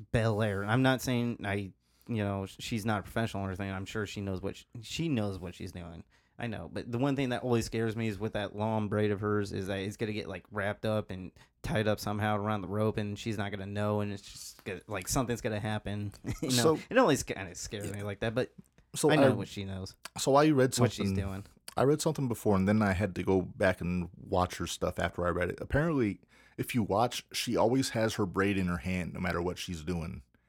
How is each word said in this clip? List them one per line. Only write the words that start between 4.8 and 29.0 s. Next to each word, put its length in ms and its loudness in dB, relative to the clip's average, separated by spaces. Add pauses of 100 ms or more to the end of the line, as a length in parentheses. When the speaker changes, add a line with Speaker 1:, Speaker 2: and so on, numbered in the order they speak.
Speaker 1:
she 260 -4
knows 320 0
what 140 -10
she's 180 -10
doing. 320 -12 (340)
I 100 -8
know, 240 -8
but 180 -8
the 80 -2
one 160 2
thing 140 0
that 140 -2
always 240 4
scares 280 -2
me 140 0
is 100 -4
with 140 -4
that 240 -4
long 320 0
braid 240 2
of 80 -2
hers 320 0
is 160 -4
that 120 -2
it's 160 -4
gonna 160 -4
get, 160 -6
like, 220 -10
wrapped 340 -4
up 260 0
and 200 -8 (320)
tied 240 0
up 140 2
somehow 360 0
around 260 -2
the 60 -8
rope, 280 0
and 220 -2
she's 200 -4
not 140 -4
gonna 140 -6
know, 340 0
and 120 -2
it's 100 -10
just 420 -16
gonna, 240 -8
like, 200 -4
something's 320 0
gonna 200 -2
happen. 520 -4 (120)
<laughs> 180 -6
You 60 -2
know, 60 2 (220)
Speaker 2:
So 20 -2 (120)
Speaker 1:
it 80 2
always 240 6
kinda 320 -8
scares 360 -8
Speaker 2:
Yeah. 60 -8
Speaker 1:
me 60 -8
like 180 -6
that, 140 -2
but 160 -2 (440)
Speaker 2:
So 160 4
Speaker 1:
I 60 6
know 120 8
Speaker 2:
I, 20 6
Speaker 1:
what 180 0
she 160 -8
knows, 300 -8 (240)
Speaker 2:
so 160 4
I 160 8
read 280 4
Speaker 1:
what 140 6
she's 160 0
Speaker 2:
something, 160 0
Speaker 1:
doing. 200 -8 (320)
Speaker 2:
I 80 4
read 180 4
something 260 0
before, 280 4
and 120 6
then 140 6
I 100 4
had 220 0
to 80 -2
go 200 4
back 380 2
and 360 0
watch 400 0
her 100 -4
stuff 320 -4
after 280 -2
I 40 2
read 200 0
it. 100 -8
Apparently, 600 0 (380)
if 160 -4
you 80 2
watch, 500 2
she 240 -2
always 340 4
has 240 2
her 120 0
braid 320 2
in 80 2
her 120 0
hand 360 -4